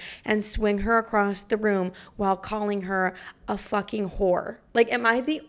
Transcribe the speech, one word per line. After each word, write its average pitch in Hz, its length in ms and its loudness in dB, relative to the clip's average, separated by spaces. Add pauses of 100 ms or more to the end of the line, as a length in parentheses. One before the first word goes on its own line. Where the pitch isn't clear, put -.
(260)
and 214 180 0
swing 208 360 2
her 226 200 2
across 202 460 0
the 226 120 -2
room 196 360 0 (240)
while 190 200 0
calling 208 460 -4
her 185 320 0 (320)
a 208 100 -2
fucking 202 540 -4
whore? 190 460 0 (180)
Like, 233 180 4
am 240 140 0
I 233 140 4
the 302 280 -2